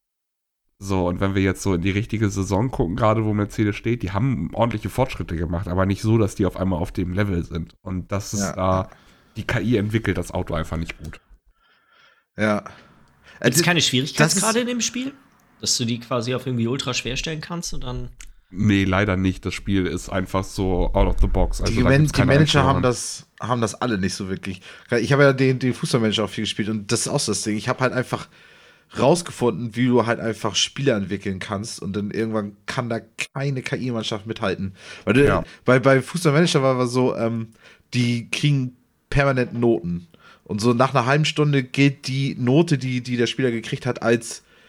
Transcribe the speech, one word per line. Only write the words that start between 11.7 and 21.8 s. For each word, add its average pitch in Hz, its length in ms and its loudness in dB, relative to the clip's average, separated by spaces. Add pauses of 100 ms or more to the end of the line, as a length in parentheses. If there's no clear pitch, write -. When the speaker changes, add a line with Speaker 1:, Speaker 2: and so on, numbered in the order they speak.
Speaker 2:
Ja. 104 280 0 (760)
Speaker 3:
Gibt's - 200 2
Speaker 2:
Äh, 170 40 0
Speaker 3:
keine 175 160 2
Schwierigkeitsgrade 151 600 2
Speaker 2:
das 214 160 0
ist 247 40 2
Speaker 3:
in 240 60 -2
dem 247 140 -4
Spiel? 254 320 -6 (480)
Dass - 180 0
du 127 60 -2
die 117 160 -2
quasi 123 340 -4
auf 120 120 -6
irgendwie 120 200 0
ultra 135 280 -4
schwer 123 220 -6
stellen 156 240 -6
kannst 170 340 -8
und - 100 -4
dann 123 240 -8 (460)
Speaker 1:
Nee, 98 300 4
leider 95 320 2
nicht. 95 300 -2
Das 92 80 -4
Spiel 95 320 0
ist - 240 -6
einfach 95 340 -4
so 90 480 0
out - 140 4
of 87 160 2
the - 40 6
box. - 360 2
Also - 100 2
Speaker 2:
Die 113 60 2
Speaker 1:
da 123 60 4